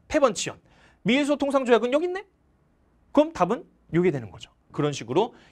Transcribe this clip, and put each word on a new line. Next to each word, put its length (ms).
패번 240
지연. 260
미일소 340
통상조약은 560
여기 140
있네? 180
그럼 220
답은 300
요게 160
되는 200
거죠. 200
그런 200
식으로 420